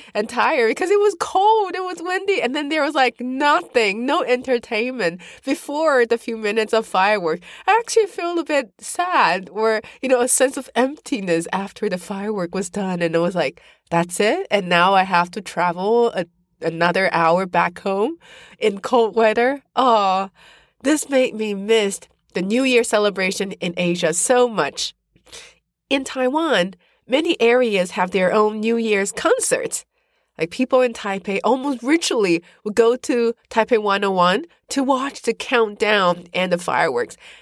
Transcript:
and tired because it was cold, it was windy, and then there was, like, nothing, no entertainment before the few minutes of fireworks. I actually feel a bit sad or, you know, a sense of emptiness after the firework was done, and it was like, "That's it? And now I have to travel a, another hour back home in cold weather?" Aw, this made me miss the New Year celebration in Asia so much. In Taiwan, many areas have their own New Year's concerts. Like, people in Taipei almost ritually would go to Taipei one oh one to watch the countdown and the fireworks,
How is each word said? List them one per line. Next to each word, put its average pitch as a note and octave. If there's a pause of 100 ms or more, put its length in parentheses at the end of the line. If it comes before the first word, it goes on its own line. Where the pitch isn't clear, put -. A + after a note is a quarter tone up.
(140)
and G#3+
tired A#3
because F4
it G4+
was G4+
cold, G4+
it F#4
was F4+
windy, F#4+
and B3
then D4
there D#4
was, D4
like, C4
nothing, B3+
no D4+
entertainment A#3+ (240)
before C#4+
the A#3
few A3+
minutes G#3+
of A3
fireworks. F#3 (260)
I G4+
actually A4+
feel F4
a E4
bit C#4
sad A3
or, G#3+ (220)
you C4
know, B3+
a B3
sense C4+
of C4
emptiness G3+
after G3
the F#3
firework G3
was F#3+
done, F3+
and E3
it E3
was F3
like, D#3+ (280)
"That's F3
it? C4+
And G3+
now F3+
I F#3+
have F3
to G#3
travel F#3
a, F#3 (340)
another E3+
hour E3+
back F3
home G#3 (420)
in G3+
cold A3
weather?" A#3 (140)
Aw, G3 (540)
this C#4+
made C4
me G#3+
miss G3+ (320)
the F#3
New A3+
Year A#3+
celebration G3
in F3
Asia F3
so B3
much. E3 (960)
In C4+
Taiwan, B3+ (340)
many D#4+
areas A3+
have F#3
their F#3
own G#3+
New A3+
Year's G#3
concerts. - (540)
Like, E3
people B3+
in B3
Taipei G3
almost C4
ritually B3+ (220)
would G#3
go A#3
to A#3+ (160)
Taipei A3
one G3+
oh G3
one F#3 (240)
to C#4
watch C4+
the A3+
countdown G#3
and F3+
the F3
fireworks, C3+ (240)